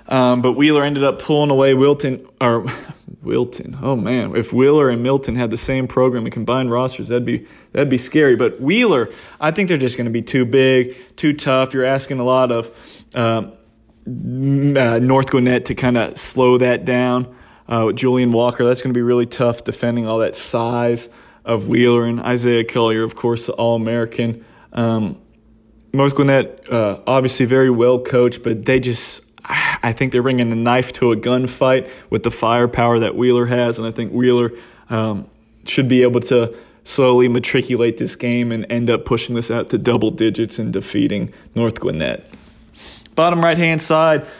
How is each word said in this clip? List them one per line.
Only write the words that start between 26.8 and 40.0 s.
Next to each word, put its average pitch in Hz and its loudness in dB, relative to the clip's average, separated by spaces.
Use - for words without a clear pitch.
obviously 131 2
very 131 4
well 123 4
coached, 123 0
but 113 -4
they 131 2
just, - -6
I - -4
think 131 -4
they're 123 2
bringing 123 0
a - -2
knife 120 0
to 120 2
a 110 0
gunfight 127 0
with 113 -2
the 117 -2
firepower 120 2
that 110 -2
Wheeler 120 2
has, 120 0
and 113 -8
I - -8
think 110 -8
Wheeler, 120 2
um, 110 -4
should 131 -2
be 123 4
able 120 2
to 117 0
slowly 127 4
matriculate 120 0
this 123 -6
game 120 -2
and 113 -6
end 117 0
up 113 -2
pushing 123 -2
this 113 -4
out 117 -4
to 110 0
double 110 0